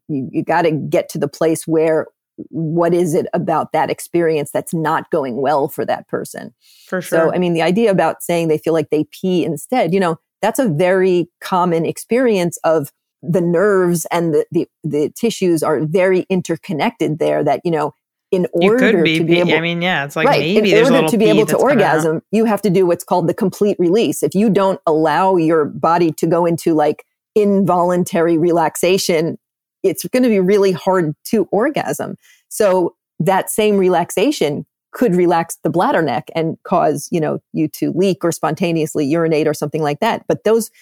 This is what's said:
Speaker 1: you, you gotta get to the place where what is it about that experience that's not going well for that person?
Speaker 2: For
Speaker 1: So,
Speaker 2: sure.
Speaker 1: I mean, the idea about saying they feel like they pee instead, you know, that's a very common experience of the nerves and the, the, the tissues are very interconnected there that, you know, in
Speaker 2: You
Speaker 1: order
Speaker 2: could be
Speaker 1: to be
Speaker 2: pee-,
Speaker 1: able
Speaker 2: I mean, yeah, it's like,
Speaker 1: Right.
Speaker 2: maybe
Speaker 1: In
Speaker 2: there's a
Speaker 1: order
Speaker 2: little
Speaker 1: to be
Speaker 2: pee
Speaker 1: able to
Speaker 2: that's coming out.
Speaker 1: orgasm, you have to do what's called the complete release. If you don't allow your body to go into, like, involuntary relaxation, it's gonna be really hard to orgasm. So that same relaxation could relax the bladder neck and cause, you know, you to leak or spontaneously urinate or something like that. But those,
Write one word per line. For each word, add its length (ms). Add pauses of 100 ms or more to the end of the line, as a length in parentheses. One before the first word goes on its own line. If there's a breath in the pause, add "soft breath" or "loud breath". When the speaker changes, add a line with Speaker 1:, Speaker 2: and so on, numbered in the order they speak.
Speaker 1:
you, 240
you 120
gotta 280
get 380
to 80
the 100
place 380
where 400 (440)
what 440
is 200
it 200
about 380
that 180
experience 600
that's 200
not 380
going 320
well 240
for 180
that 220
person? 480 (320 soft breath)
Speaker 2:
For 160
Speaker 1:
So, 140
Speaker 2:
sure. 180
Speaker 1:
I 40
mean, 160
the 80
idea 280
about 320
saying 260
they 100
feel 140
like 180
they 200
pee 340
instead, 480
you 60
know, 200 (220)
that's 200
a 80
very 600 (120)
common 440
experience 800
of 300 (300)
the 180
nerves 720
and 200
the, 200
the, 160 (160)
the 320
tissues 480
are 200
very 460
interconnected 880
there 240
that, 220
you 80
know, 200 (380)
in 160 (140)
Speaker 2:
You 100
Speaker 1:
order 220
Speaker 2:
could 120
be 140
Speaker 1:
to 60
be 100
Speaker 2:
pee-, 60
Speaker 1:
able 140
Speaker 2:
I 60
mean, 220
yeah, 220
it's 100
like, 140
Speaker 1:
Right. 260
Speaker 2:
maybe 160
Speaker 1:
In 60
Speaker 2:
there's 120
a 40
Speaker 1:
order 20
Speaker 2:
little 160
Speaker 1:
to 80
be 60
Speaker 2:
pee 60
Speaker 1:
able 160
to 60
Speaker 2:
that's 120
coming 180
out. 140
Speaker 1:
orgasm, 340
you 140
have 180
to 80
do 160
what's 160
called 260
the 60
complete 460
release. 420
If 140
you 120
don't 380
allow 480
your 300
body 480
to 160
go 180
into, 280
like, 300 (300)
involuntary 1040
relaxation, 1000 (440)
it's 260
gonna 200
be 120
really 320
hard 420 (120)
to 260
orgasm. 640 (320 soft breath)
So 460 (260)
that 300
same 260
relaxation 880 (280)
could 220
relax 480
the 80
bladder 320
neck 320
and 300
cause, 480
you 80
know, 200 (120)
you 160
to 240
leak 320
or 80
spontaneously 720
urinate 420
or 80
something 280
like 180
that. 260
But 180
those, 260 (120)